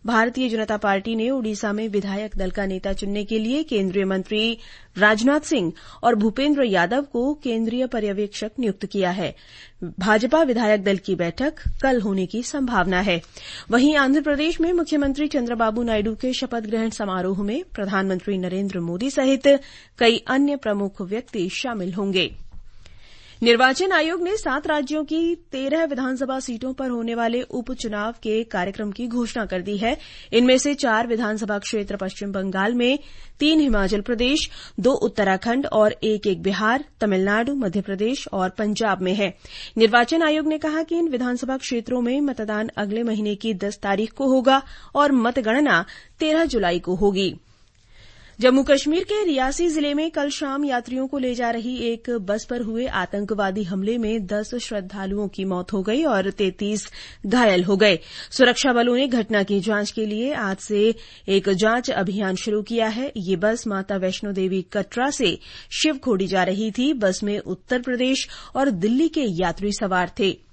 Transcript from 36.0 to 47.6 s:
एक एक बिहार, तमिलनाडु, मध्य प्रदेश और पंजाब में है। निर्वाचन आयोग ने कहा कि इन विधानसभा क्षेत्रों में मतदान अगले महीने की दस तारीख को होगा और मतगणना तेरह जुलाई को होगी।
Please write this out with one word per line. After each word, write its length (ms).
एक 220
एक 160
बिहार, 420
तमिलनाडु, 540
मध्य 260
प्रदेश 520
और 160
पंजाब 540
में 120
है। 200
निर्वाचन 440
आयोग 240
ने 120
कहा 240
कि 160
इन 100
विधानसभा 480
क्षेत्रों 440
में 200
मतदान 560
अगले 260
महीने 320
की 200
दस 280
तारीख 300
को 160
होगा 340
और 180
मतगणना 720
तेरह 260
जुलाई 340
को 160
होगी। 400